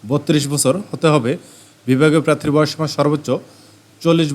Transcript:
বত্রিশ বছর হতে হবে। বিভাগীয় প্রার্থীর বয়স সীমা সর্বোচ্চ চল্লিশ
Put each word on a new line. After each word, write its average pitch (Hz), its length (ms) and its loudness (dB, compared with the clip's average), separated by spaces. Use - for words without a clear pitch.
বত্রিশ 143 500 0
বছর 139 220 0
হতে 156 240 -2
হবে। 127 180 0
বিভাগীয় 147 400 2
প্রার্থীর 151 280 0
বয়স 151 180 2
সীমা 156 240 -6
সর্বোচ্চ 147 320 -2
চল্লিশ 165 320 2